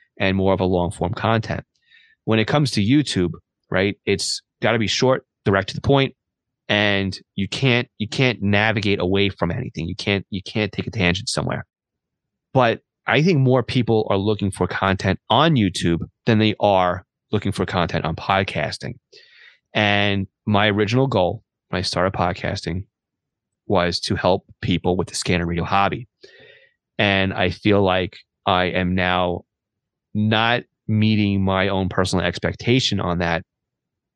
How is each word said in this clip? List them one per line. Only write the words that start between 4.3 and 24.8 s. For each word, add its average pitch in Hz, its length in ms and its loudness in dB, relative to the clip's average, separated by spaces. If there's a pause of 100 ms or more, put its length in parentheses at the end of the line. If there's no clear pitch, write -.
gotta 117 180 2
be 104 80 0
short, - 380 0 (180)
direct 98 260 2
to - 60 -12
the - 60 -10
point, 135 340 2 (540)
and 101 500 0 (160)
you 95 140 -4
can't, 123 480 0
you 110 100 -8
can't 127 340 -2
navigate 101 600 0
away 98 260 0
from 87 240 -4
anything. - 380 -8
You 95 80 -8
can't, 101 320 -4
you 92 120 -8
can't 104 300 -6
take - 160 -10
a - 40 -10
tangent 92 360 -2
somewhere. - 380 -4 (880)
But 120 260 2 (260)
I 123 160 4
think 165 180 4
more 127 240 4
people 113 460 0
are 98 80 2
looking 101 340 -2
for - 140 -2
content 95 540 0 (100)
on 147 260 4
YouTube 90 440 2 (260)
than 110 140 4
they 107 220 2
are 92 440 2 (280)
looking 101 180 -2
for 95 140 -4
content - 400 -2
on 82 100 -4
podcasting. 80 800 -2 (800)
And 101 540 0 (180)
my 107 240 2
original 107 380 2
goal 101 360 -2 (240)
when 90 120 -4
I - 20 -2
started 90 320 0
podcasting 87 720 -4 (800)
was 87 360 0
to 101 140 -4
help 92 300 0 (160)
people 90 340 0